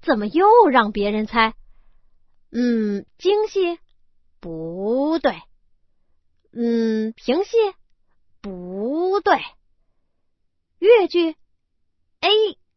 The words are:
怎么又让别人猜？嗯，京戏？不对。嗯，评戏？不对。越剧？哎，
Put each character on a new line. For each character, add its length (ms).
怎 160
么 80
又 420
让 240
别 180
人 160
猜？ 280
嗯， 560
京 300
戏？ 320
不 800
对。 220
嗯， 600
评 320
戏？ 120
不 760
对。 200
越 300
剧？ 280
哎， 80